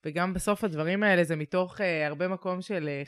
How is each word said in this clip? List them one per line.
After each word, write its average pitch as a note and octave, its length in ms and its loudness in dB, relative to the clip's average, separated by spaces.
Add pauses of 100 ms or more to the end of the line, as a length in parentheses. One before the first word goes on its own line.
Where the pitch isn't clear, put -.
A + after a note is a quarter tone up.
וגם F3 300 -2
בסוף G#3 300 0
הדברים E3+ 380 0
האלה F#3 220 6
זה D#3 120 0
מתוך, F3+ 440 -2
אה, D#3+ 260 0
הרבה D3 220 -2
מקום F#3 340 -4
של, E3+ 260 -4
אה, C#3+ 200 -4